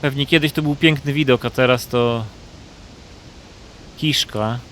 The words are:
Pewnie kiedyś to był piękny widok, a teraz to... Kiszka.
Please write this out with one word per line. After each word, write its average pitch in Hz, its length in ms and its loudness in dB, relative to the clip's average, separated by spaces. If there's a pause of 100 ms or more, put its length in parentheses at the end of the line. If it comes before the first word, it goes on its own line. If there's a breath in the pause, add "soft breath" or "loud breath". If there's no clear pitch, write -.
Pewnie 143 240 0
kiedyś 151 260 2
to 160 100 -2
był 147 140 0
piękny 143 380 2
widok, 131 320 2
a 120 40 0
teraz 123 380 2
to... 117 380 0 (1700)
Kiszka. 120 640 -2 (120)